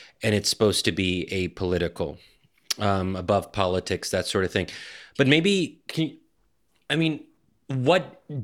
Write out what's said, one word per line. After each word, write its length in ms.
and 120
it's 140
supposed 380
to 60
be 380
apolitical, 840
um, 380
above 360
politics, 580
that 160
sort 200
of 40
thing. 160
But 80
maybe, 640
can, 280
I 60
mean, 280
what 540